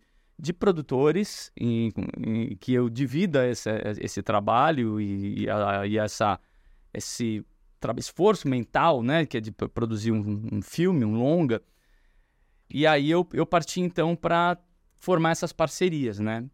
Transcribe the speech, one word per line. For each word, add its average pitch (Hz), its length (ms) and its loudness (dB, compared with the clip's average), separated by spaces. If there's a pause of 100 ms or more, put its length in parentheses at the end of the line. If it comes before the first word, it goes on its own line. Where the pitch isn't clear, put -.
(380)
de 160 160 -4
produtores 160 1040 0
em, 117 340 0 (260)
em 110 400 -4
que - 160 -2
eu 123 160 2
divida 135 580 0
esse, 113 220 -4 (300)
esse - 220 -6
trabalho 110 760 2
e, 101 440 -4
e 104 60 -2
a, 101 380 0
e 104 100 0
essa, 107 420 0 (540)
esse 110 520 -6 (340)
tra-, 120 180 -4
esforço 175 500 0
mental, 135 540 2
né, 147 240 2
que - 120 -4
é 110 40 -2
de 110 100 -10
p-, - 180 -6
produzir 113 420 -2
um, 107 400 -2
um 104 100 -2
filme, 170 440 0
um 107 120 0
longa." 135 440 2 (1120)
E 147 140 2
aí 147 220 4
eu, 175 240 2
eu 160 120 0
parti, 175 360 0
então, 170 340 0
pra 175 420 0 (400)
formar 165 340 2
essas 165 200 -2
parcerias, 147 680 -2
né? 110 340 -4